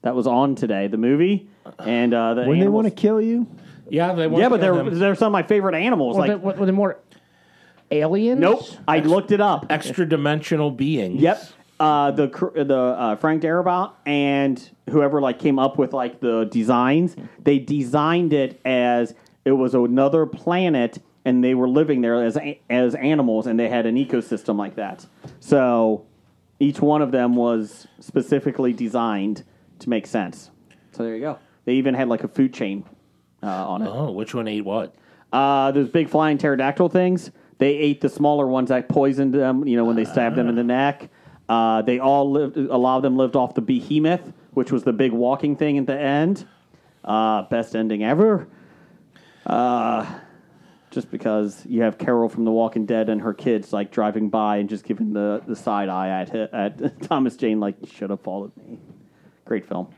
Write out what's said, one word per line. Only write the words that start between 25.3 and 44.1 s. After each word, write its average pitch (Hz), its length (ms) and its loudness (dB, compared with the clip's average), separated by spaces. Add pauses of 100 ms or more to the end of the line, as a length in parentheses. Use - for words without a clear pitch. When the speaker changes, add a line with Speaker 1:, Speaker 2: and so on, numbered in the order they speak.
Speaker 1:
So 117 680 2 (540)
each 143 200 0
one 151 220 4
of 131 100 -2
them 123 240 2
was 117 500 -2 (140)
specifically 135 720 -2
designed 107 720 -4 (360)
to - 100 -8
make 113 160 -2
sense. 92 440 -8 (420)
So - 100 -10
there 113 120 -6
you 113 60 -8
go. 147 180 -8 (280)
They 123 80 0
even 135 180 2
had, 127 160 0
like, 113 160 -2
a 104 40 -8
food 131 260 0
chain, 101 300 -8 (580)
uh, 92 260 -4
on 101 140 -4
it. - 100 -6
Speaker 3:
Oh, 135 200 -4
which 107 220 -8
one 113 140 -4
ate 107 160 -6
what? 101 300 -6 (360)
Speaker 1:
Uh, 139 420 2
those 139 180 0
big 165 180 0
flying 151 300 2
pterodactyl 143 500 0
things. 180 420 0 (280)
They 135 180 4
ate 147 240 0
the 139 80 0
smaller 143 380 2
ones 127 240 0
that 127 180 0
poisoned 139 460 2
them, 135 340 0
you 120 80 2
know, 117 80 4
when 117 120 2
they 110 100 0
stabbed 117 300 0
them 120 120 0
in 117 60 -2
the 120 100 0
neck. 135 460 0 (380)
Uh, 113 340 2
they 123 180 0
all 139 320 2
lived, 143 240 -2
a 131 200 -4
lot 127 200 2
of 131 80 0
them 131 120 2
lived 131 200 2
off 127 180 0
the 131 60 -2
behemoth, 151 720 -2 (220)